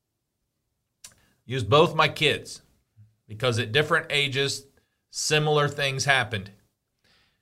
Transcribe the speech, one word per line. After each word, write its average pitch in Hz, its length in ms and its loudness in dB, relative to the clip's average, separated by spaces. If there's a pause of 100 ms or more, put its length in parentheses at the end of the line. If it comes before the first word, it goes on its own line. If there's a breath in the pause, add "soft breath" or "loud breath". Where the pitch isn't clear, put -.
(1400)
Use 123 200 -6
both 147 320 4
my 156 120 2
kids 147 540 -2 (680)
because 113 300 -2
at 117 140 -4
different 151 400 0
ages, 139 560 -2 (420)
similar 151 580 2
things 139 380 -4
happened. 117 460 0 (920)